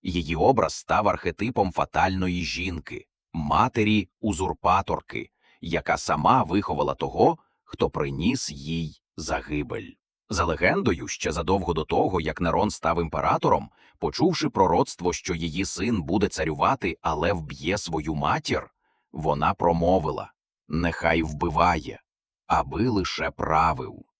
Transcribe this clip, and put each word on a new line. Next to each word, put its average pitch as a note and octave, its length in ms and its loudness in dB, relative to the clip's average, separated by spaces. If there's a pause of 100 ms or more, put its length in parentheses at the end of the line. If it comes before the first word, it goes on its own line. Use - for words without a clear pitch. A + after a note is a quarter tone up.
Її E2+ 320 0
образ D2+ 380 4
став - 340 0
архетипом G2 640 -2
фатальної F2+ 720 0
жінки, - 600 -6 (280)
матері-узурпаторки, G2 2000 0 (320)
яка E2 360 -2
сама F2+ 460 2
виховала C#2+ 500 0
того, - 440 2 (260)
хто - 260 -2
приніс D2 640 -2
їй D2+ 500 -6 (140)
загибель. - 760 -6 (380)
За E2+ 160 0
легендою, F2 640 2
ще - 240 -4
задовго E2+ 420 0
до D#2+ 100 -2
того, - 380 0
як D#2 200 -4
Нерон E2+ 280 2
став E2 320 0
імператором, E2 680 0 (300)
почувши D#3 500 0
пророцтво, F2+ 640 2
що - 220 -4
її E2 300 -4
син G#2+ 360 -2
буде F#2+ 260 2
царювати, D#2+ 760 0
але E2 320 0
вб'є D#2 440 -4
свою D#2+ 380 -4
матір, D#2 540 -2 (420)
вона D2+ 420 0
промовила: E2+ 760 0 (360)
"Нехай D#2+ 560 0
вбиває, D#2+ 800 0 (460)
аби G2+ 420 0
лише F#2 420 -2
правив". D#2 760 0 (140)